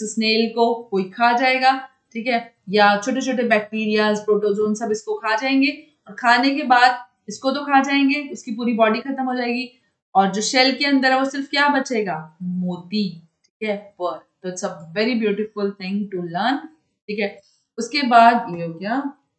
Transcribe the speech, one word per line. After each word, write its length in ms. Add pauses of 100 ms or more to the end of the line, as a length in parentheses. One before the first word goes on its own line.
(160)
snail 400
को 280
कोई 200
खा 340
जाएगा, 520 (240)
ठीक 140
है, 280 (140)
या 280
छोटे-छोटे 460
bacterias, 760
प्रोटोजोन 560
सब 160
इसको 220
खा 220
जाएंगे, 520 (200)
और 80
खाने 400
के 80
बाद 440 (200)
इसको 240
तो 120
खा 200
जाएंगे, 500
उसकी 180
पूरी 220
body 280
खत्म 220
हो 120
जाएगी, 460 (340)
और 160
जो 100
shell 340
के 100
अंदर 260
है 80
वो 60
सिर्फ 240
क्या 180
बचेगा, 760
मोती, 840 (180)
ठीक 240
है, 320
पर्ल। 180 (240)
तो 60
it's 140
a 340
very 240
beautiful 600
thing 240 (100)
to 180
learn, 240 (500)
ठीक 120
है। 220 (360)
उसके 240
बाद 560
ये 80
हो 80
गया, 420 (240)